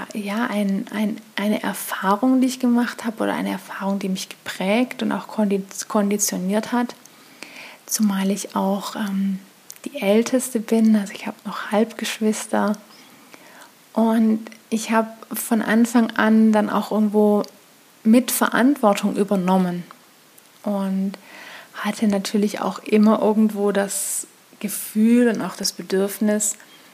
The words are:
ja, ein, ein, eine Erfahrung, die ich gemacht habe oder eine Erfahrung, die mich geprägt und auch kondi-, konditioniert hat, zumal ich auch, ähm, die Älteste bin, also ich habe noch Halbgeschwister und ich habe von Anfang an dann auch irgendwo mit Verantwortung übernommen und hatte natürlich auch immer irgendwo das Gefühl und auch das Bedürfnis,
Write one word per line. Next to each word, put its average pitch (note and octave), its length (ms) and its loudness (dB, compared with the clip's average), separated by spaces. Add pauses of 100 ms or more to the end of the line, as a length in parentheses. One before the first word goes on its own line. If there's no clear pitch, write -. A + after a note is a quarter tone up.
(140)
ja, G#3 320 -4
ein, G3+ 460 -2
ein, G#3+ 280 -2 (140)
eine - 280 -2
Erfahrung, C4 800 0
die B3+ 60 4
ich B3+ 140 -4
gemacht A#3+ 440 0
habe A3 200 -4
oder G3+ 100 0
eine G3 160 -4
Erfahrung, G3 480 -6
die G3 100 -4
mich F#3 200 -6
geprägt A3 720 -2
und G#3+ 80 -2
auch G3+ 160 -6
kondi-, G3 380 0 (240)
konditioniert G3+ 840 -2
hat, B3 240 -2 (920)
zumal G3 440 0
ich G3 240 -6
auch, G3 400 -2
ähm, G3 460 -2 (440)
die - 160 -10
Älteste A3+ 600 0
bin, A3 360 4
also G3 160 -2
ich - 140 -14
habe G#3 180 -10
noch - 260 -10
Halbgeschwister G#3+ 1080 -2 (1160)
und A3 480 2 (280)
ich A3 220 -4
habe A3 180 2 (240)
von A3 300 0
Anfang A3+ 540 4
an A3 360 6
dann G#3 160 2
auch G3+ 220 -4
irgendwo G#3 540 2 (580)
mit A#3+ 280 4
Verantwortung G#3 840 2
übernommen F#3 680 0 (800)
und G3 480 -2 (600)
hatte G#3 340 -2
natürlich G3+ 520 0
auch F#3+ 200 -6
immer G#3+ 400 4
irgendwo G#3 520 2
das - 540 -4 (340)
Gefühl A#3 680 2
und G#3+ 120 0
auch F#3 160 -8
das - 160 -6
Bedürfnis, G3 840 -2 (380)